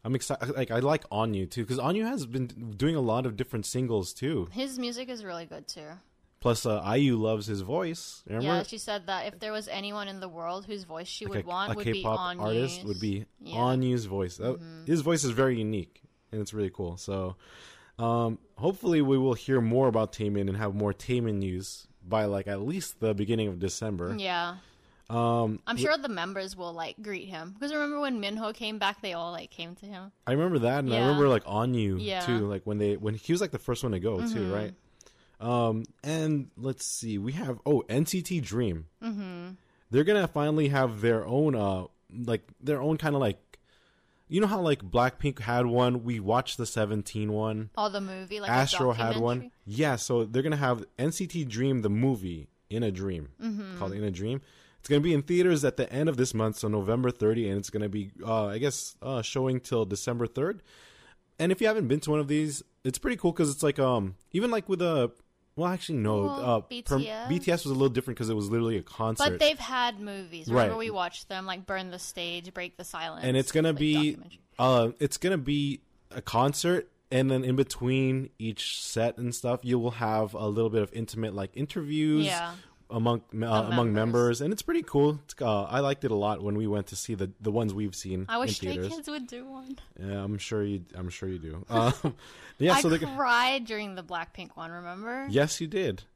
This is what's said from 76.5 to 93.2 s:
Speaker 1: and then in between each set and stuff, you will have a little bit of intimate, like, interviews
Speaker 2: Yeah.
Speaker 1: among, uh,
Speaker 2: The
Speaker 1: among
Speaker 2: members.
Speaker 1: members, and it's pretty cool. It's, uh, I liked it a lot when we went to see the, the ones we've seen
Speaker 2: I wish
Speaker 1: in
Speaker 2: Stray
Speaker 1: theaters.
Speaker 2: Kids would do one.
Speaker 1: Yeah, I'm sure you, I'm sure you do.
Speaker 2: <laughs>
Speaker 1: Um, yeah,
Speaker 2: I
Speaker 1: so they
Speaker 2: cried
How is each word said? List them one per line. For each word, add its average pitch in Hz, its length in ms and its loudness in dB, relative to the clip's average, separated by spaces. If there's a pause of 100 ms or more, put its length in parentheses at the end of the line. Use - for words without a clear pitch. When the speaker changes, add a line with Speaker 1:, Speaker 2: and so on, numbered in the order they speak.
Speaker 1:
and 131 180 4
then 131 140 2
in 127 140 2
between 131 720 2 (100)
each 110 420 -4
set 117 360 0
and 120 180 -4
stuff, 123 280 0
you 123 140 4
will 117 140 2
have 110 420 0
a 107 140 -2
little 110 220 2
bit 107 140 2
of - 100 -4
intimate, 110 420 -4
like, 98 200 -6
interviews 151 720 2
Speaker 2:
Yeah. 170 260 -2 (380)
Speaker 1:
among, 117 280 2
uh, - 20 -8 (100)
Speaker 2:
The 110 140 -2 (220)
Speaker 1:
among 113 260 4
Speaker 2:
members. - 0 -
Speaker 1:
members, 120 480 4
and 160 120 0
it's 214 100 -6
pretty 339 180 0
cool. 147 440 4
It's, - 140 -16
uh, 107 260 2
I 127 140 0
liked 139 260 0
it 120 40 2
a 107 60 2
lot 101 260 2
when 101 160 -2
we 110 80 0
went 101 220 0
to 92 80 -14
see - 180 -6
the, 95 260 -2
the 107 120 0
ones 110 200 2
we've 101 220 -2
seen 92 340 -4
Speaker 2:
I 226 120 -2
wish 254 100 0
Speaker 1:
in 104 60 0
Speaker 2:
Stray 185 160 -4
Speaker 1:
theaters. 98 240 -4
Speaker 2:
Kids 302 140 -10
would 294 180 -8
do 247 180 -14
one. 262 320 -14 (220)
Speaker 1:
Yeah, 196 240 -6
I'm 101 160 -4
sure 107 240 -2
you, 101 220 -2 (100)
I'm 90 140 -6
sure 95 200 -6
you 92 80 -4
do. 80 280 -10
Speaker 2:
<laughs> - 40 -20
Speaker 1:
Um, 117 460 2 (420)
yeah, 170 160 4
Speaker 2:
I 285 80 6
Speaker 1:
so 170 80 4
they 160 80 6
Speaker 2:
cried 254 680 2